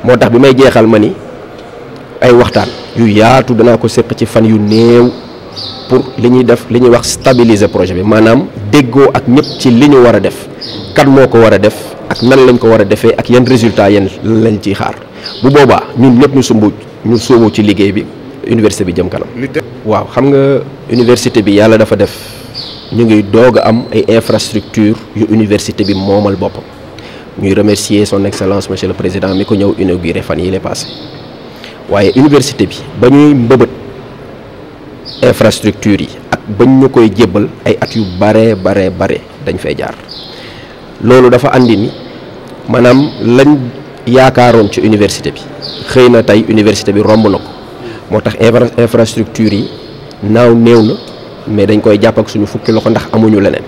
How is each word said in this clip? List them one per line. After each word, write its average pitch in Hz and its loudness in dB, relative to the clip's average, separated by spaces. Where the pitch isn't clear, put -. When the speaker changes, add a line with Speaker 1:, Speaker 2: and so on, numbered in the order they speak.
Speaker 1:
Moo 123 4
tax 120 2
bi 117 2
may 135 4
jeexal 123 4
ma 113 4
ni 110 2
ay 127 4
waxtaan 120 2
yu 113 2
yaatu 117 2
danaa 113 4
ko 113 -2
séq 113 -2
ci 113 -2
fan 110 0
yu 110 2
néew 117 4
pour 127 0
li 113 0
ñuy 127 4
def, 117 0
li 120 0
ñuy 123 4
wax 117 2
stabiliser 113 2
projet 92 -2
bi, 90 -4
maanaam 110 2
déggoo 135 2
ak - -4
ñëpp 143 4
ci 131 0
li 123 4
ñu 135 6
war 113 4
a 98 2
def, - -6
kan 143 2
moo 135 6
ko 117 2
war 107 6
a 98 2
def, 104 0
ak - -6
nan 131 4
lañ 123 4
ko 113 0
war 113 4
a - 2
defee, 104 0
ak - -6
yan 123 4
résultat 110 2
yan 98 2
lañ 110 0
ciy 98 -4
xaar. - -6
Bu 123 4
boobaa 131 4
ñun 123 4
ñëpp 139 2
ñu 131 4
sumbu, 107 0
ñu 117 2
sóobu 113 2
ci 110 -2
liggéey 101 0
bi, - -4
université 107 0
bi 90 -4
jëm 87 -4
kanam. - -8
Speaker 2:
Li 135 -8
te- 156 -6
Speaker 1:
Waaw, 110 -2
xam 127 0
nga 139 2
université 120 2
bi 101 0
yàlla 110 4
dafa 110 0
def 98 -2
ñu 117 0
ngi 107 2
doog 110 4
a - 2
am 113 0
ay 110 0
infrastructure 107 -2
yu 107 0
université 104 -2
bi 98 -2
moomal 98 0
boppam. - -8
Ñuy 95 0
remercier 104 0
son 101 -2
excellence 98 -4
monsieur 92 -6
le 90 -6
président 95 -4
mi 98 -2
ko 110 -2
ñëw 98 0
inauguré 87 -4
fan 78 -6
yii 90 -4
lay 92 -4
passé. - -10
Waaye 101 0
université 139 2
bi - -12
ba 120 4
ñuy 143 4
mbëbët 120 2
infrastructure 107 0
yi - -10
ak - -4
bañ 123 2
ñu 135 4
koy 117 2
jébbal 101 0
ay 101 -4
at 107 -6
yu 110 -2
bare, 107 2
bare, 98 -2
bare 92 -4
dañ 90 -6
fay 73 -6
jaar. - -10
Loolu 123 4
dafa 127 0
andi 120 2
ni 107 -2
maanaam 127 2
lañ 131 4
yaakaaroon 123 4
ci 120 -4
université 101 0
bi, - -16
xëy 127 4
na 117 4
tey 110 2
université 104 0
bi 101 0
romb 107 2
na 87 0
ko. - -12
Moo 107 -2
tax 107 -6
infra-, 117 2
infrastructure 113 -2
yi 98 -4
naaw 117 2
néew 117 4
na, 123 0
mais 101 0
dañ 107 2
koy 104 2
jàpp 110 0
ak 107 -2
suñu 104 -4
fukki - -6
loxo 110 0
ndax 107 -2
amuñu 107 2
leneen. 98 -2